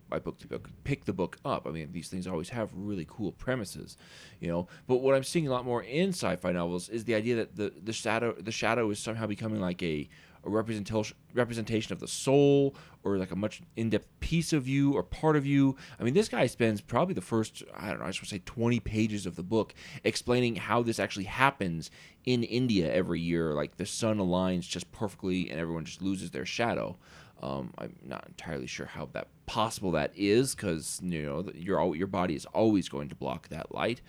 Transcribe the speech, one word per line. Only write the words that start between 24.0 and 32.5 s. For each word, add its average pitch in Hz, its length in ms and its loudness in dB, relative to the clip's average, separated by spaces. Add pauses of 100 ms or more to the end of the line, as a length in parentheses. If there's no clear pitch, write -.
aligns 92 500 2
just - 240 -8
perfectly 92 580 -2
and 67 120 -6
everyone 82 240 -4
just - 160 -12
loses 95 300 -4
their 65 140 -6
shadow. 92 520 -2 (440)
Um, 67 360 -6
I'm - 180 -10 (100)
not 64 220 -10
entirely 69 400 -8
sure - 180 -8
how - 280 -10
that - 140 -8 (180)
possible 110 460 -2
that 76 240 2
is, 104 400 4
'cause, 82 480 -2
you 87 200 -2
know, 73 200 -2
th-, 101 120 -10
you're 87 240 2
al-, 80 160 4
your 87 120 0
body 90 280 0
is 65 120 -6
always 104 420 4